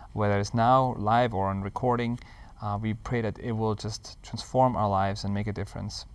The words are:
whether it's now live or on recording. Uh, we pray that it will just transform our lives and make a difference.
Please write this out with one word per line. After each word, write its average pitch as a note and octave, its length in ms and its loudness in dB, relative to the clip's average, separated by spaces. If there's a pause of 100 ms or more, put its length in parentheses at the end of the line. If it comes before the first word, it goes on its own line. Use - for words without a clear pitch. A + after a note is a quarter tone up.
(120)
whether G2+ 260 2
it's G2+ 160 -2
now B2 420 6
live A2+ 380 2
or F#2+ 140 0
on G2 120 -2
recording. A#2+ 580 0 (440)
Uh, G#2 180 -2
we A2 140 -2
pray A#2+ 260 -4
that G#2+ 200 -4
it A#2 120 -4
will A2 220 0
just - 480 -10
transform B2+ 520 2
our G#2 140 2
lives G2 360 2
and G2+ 100 -2
make G#2 140 -2
a G#2 40 -2
difference. G2+ 640 -8